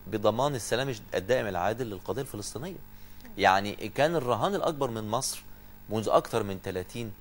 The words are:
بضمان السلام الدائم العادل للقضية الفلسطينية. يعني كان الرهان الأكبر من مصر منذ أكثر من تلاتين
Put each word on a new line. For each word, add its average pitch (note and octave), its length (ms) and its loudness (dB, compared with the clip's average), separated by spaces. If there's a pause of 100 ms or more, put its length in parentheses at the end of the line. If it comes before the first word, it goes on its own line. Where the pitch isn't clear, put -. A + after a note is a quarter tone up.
(100)
بضمان A2 440 4
السلام B2 400 0 (200)
الدائم A2+ 320 2
العادل G2+ 400 0
للقضية G2+ 360 -4
الفلسطينية. B2+ 540 -8 (640)
يعني G2 340 6
كان C#3 440 0
الرهان B2 380 2
الأكبر C#3+ 360 0
من A2 180 -4
مصر A#2+ 340 -2 (480)
منذ G#2 180 0
أكثر - 340 4
من G2 200 -4
تلاتين F#2 580 -6